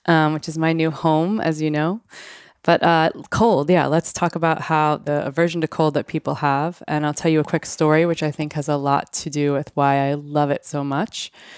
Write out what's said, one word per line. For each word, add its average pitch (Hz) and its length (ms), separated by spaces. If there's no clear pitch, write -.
um, 156 280
which 151 140
is 156 100
my 160 140
new 160 180
home, 160 500
as 156 220
you 156 80
know. 156 300
But, - 200
uh, 165 300
cold, 170 400
yeah, 165 160
let's 156 260
talk 175 220
about 160 260
how 151 380
the 147 260
aversion 165 380
to 156 60
cold 156 260
that 139 120
people 143 280
have. 143 520
And 151 200
I'll 147 80
tell - 160
you 156 100
a 147 40
quick - 200
story, 156 400
which 170 180
I 151 80
think 151 220
has 147 160
a 147 80
lot 139 380
to - 160
do 143 240
with 143 180
why 139 380
I - 40
love 147 360
it - 160
so 143 180
much. 143 480